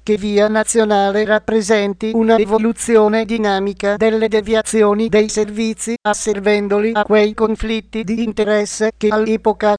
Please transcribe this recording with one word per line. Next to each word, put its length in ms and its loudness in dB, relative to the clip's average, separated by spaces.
che 140 0
Via 300 0
Nazionale 800 0
rappresenti 880 0
una 240 4
evoluzione 840 2
dinamica 720 -2
delle 320 0
deviazioni 800 0
dei 200 2
servizi, 720 -4
asservendoli 920 0
a 80 2
quei 320 2
conflitti 680 -4
di 180 -4
interesse 760 -2
che 120 0
all'epoca 680 0